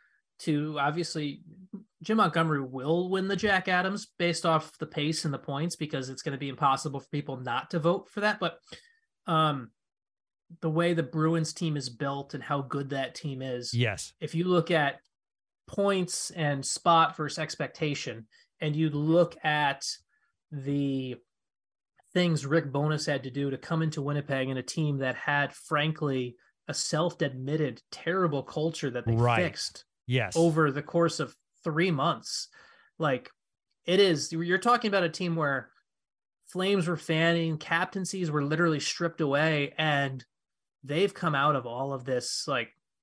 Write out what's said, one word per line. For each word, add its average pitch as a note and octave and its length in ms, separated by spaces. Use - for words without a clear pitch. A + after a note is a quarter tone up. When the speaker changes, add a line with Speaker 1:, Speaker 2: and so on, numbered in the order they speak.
Speaker 1:
to, D3+ 380
obviously, D3+ 640
Jim A3 140
Montgomery D#3+ 440
will C#3+ 480
win F#3+ 160
the G3 80
Jack F#3+ 320
Adams F#3+ 400
based E3+ 300
off D#3+ 320
the D#3 80
pace D#3 380
and D3 100
the C3 40
points, D3 360
because C#3+ 340
it's C3 140
gonna C#3 160
be C#3 100
impossible C3+ 520
for - 80
people C#3+ 300
not B2+ 320
to E3+ 100
vote E3+ 280
for - 120
that. G#3 180
But, E3+ 200
um, D3+ 460
the E3 100
way E3+ 240
the D#3+ 80
Bruins D#3+ 500
team D#3 240
is B2+ 120
built C#3 460
and C3+ 100
how C#3+ 180
good C3+ 280
that C3+ 260
team C3+ 260
is, B2 320
Speaker 2:
Yes. A2+ 460
Speaker 1:
if D#3+ 160
you E3+ 80
look F3 260
at D3 300
points G3 640
and D3 360
spot E3 500
versus D3+ 220
expectation, C#3+ 880
and D3+ 160
you D#3 140
look D#3+ 540
at D3 400
the C3+ 680
things E3+ 320
Rick D3 260
Bowness D3 360
had C#3 160
to C3 80
do C#3 200
to C3 60
come D#3+ 240
into D#3 220
Winnipeg C#3 460
in C3 100
a B2+ 40
team D3+ 360
that C3 180
had, C#3+ 380
frankly, C#3+ 840
a D3 60
self-admitted D3 1080
terrible E3 520
culture D#3 480
that A#2 160
they A2+ 100
Speaker 2:
Right. A#2+ 260
Speaker 1:
fixed - 420
Speaker 2:
Yes. A#2+ 300
Speaker 1:
over D#3+ 340
the C#3+ 120
course E3+ 380
of C3+ 140
three E3+ 260
months. C#3+ 580
Like, C#3 320
it F3+ 120
is, F3 340
you're E3+ 260
talking A#3 300
about G3 160
a E3+ 40
team E3+ 280
where C#3 340
flames F#3 400
were F3 100
fanning, E3 600
captaincies F3 760
were D3 140
literally D#3 360
stripped - 420
away, D3 560
and C#3 460
they've D#3+ 300
come D#3+ 200
out C#3+ 220
of B2 100
all C3 280
of B2 100
this, B2+ 420
like, B2 240